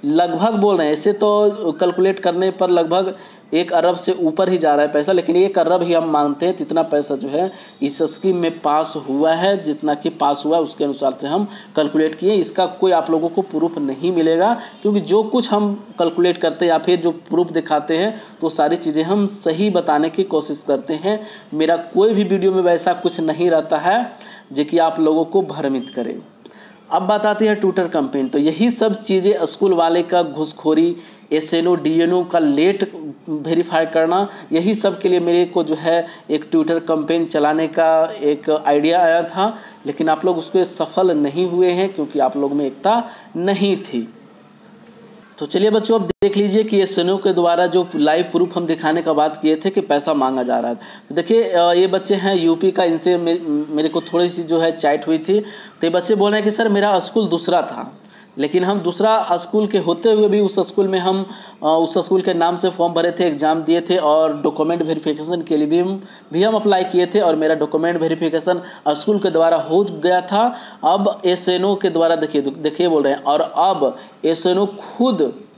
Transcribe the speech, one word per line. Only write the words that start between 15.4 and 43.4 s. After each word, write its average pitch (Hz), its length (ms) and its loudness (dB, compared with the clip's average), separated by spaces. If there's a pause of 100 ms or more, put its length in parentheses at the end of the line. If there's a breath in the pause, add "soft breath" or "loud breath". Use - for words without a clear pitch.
हम 208 340 -2 (140)
calculate 175 400 0
करते 165 260 -2
हैं 170 80 4
या 160 60 4
फिर 175 220 0
जो 170 100 0
प्रूफ 170 400 -2
दिखाते 156 460 -2
हैं, 214 260 -2 (180 loud breath)
तो 160 80 -2
सारी 156 280 0
चीज़ें 156 280 -2
हम 202 220 0
सही 196 440 -2
बताने 165 400 0
की 185 140 -2
कोशिश 151 440 -4
करते 143 260 -2
हैं। 202 320 -4 (280 loud breath)
मेरा 160 220 2
कोई 208 380 2
भी 202 100 2
video 190 280 2
में 185 100 2
वैसा 175 300 2
कुछ 175 280 -4
नहीं 160 300 0
रहता 160 260 0
है 202 360 0 (400 loud breath)
जो 143 120 0
कि 160 140 0
आप 160 220 2
लोगों 156 240 2
को 185 180 0
भ्रमित 139 480 -6
करे। - 280 -8 (720 loud breath)
अब 180 120 0
बात 208 240 0
आती 214 200 2
है 214 80 4
Twitter 190 340 0
campaign। 139 400 -2
तो 151 100 -2
यही 160 320 2
सब 220 300 0
चीज़ें 190 460 0
school 190 260 0
वाले 170 300 2
का 175 200 0
घूसखोरी, 156 720 0 (360 loud breath)
एसएनओ, 165 420 2
डीएनओ 170 500 2
का 175 140 0
late 165 540 2 (360)
verify 160 580 0
करना, 165 420 0 (240 loud breath)
यही 175 220 2
सब 196 260 -2
के 180 80 0
लिए 180 120 4
मेरे 175 240 2
को 175 200 -2
जो 156 100 -2
है 165 320 0 (240 loud breath)
एक 151 200 -4
Twitter 165 280 2
campaign 165 460 -2
चलाने 156 440 0
का 160 540 2
एक 151 440 0
idea 151 340 2
आया 170 220 4
था, 202 340 -2 (300 loud breath)
लेकिन 156 220 -4
आप 156 160 0
लोग 175 140 0
उसको 180 260 0
सफल 180 460 -2
नहीं 151 400 0
हुए 180 200 2
हैं, 185 220 0
क्योंकि 151 260 -6
आप 131 180 2
लोग 143 160 -2
में 143 140 0
एकता 214 380 0 (320 loud breath)
नहीं 185 400 0